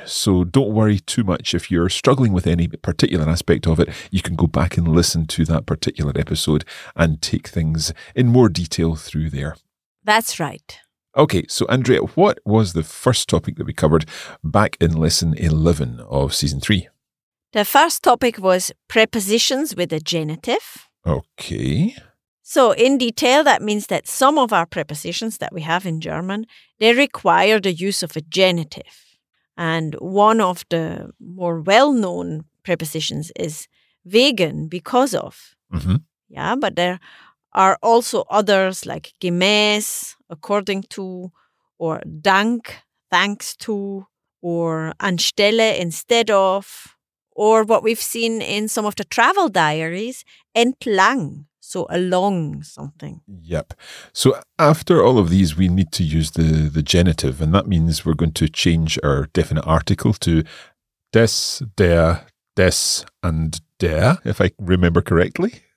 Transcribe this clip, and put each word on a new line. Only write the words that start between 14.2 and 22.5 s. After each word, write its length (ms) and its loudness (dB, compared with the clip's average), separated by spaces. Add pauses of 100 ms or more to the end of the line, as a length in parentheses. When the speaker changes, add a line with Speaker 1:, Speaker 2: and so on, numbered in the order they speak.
Speaker 1:
back 380 0
in 140 4
lesson 400 0
eleven 640 0
of 340 -4
season 280 -2
three? 260 -2 (640)
Speaker 2:
The 140 0
first 380 2
topic 340 2
was 340 0 (160)
prepositions 880 0
with 160 -4
a 80 -4
genitive. 880 -6 (160)
Speaker 1:
Okay. 920 -2 (480)
Speaker 2:
So 300 4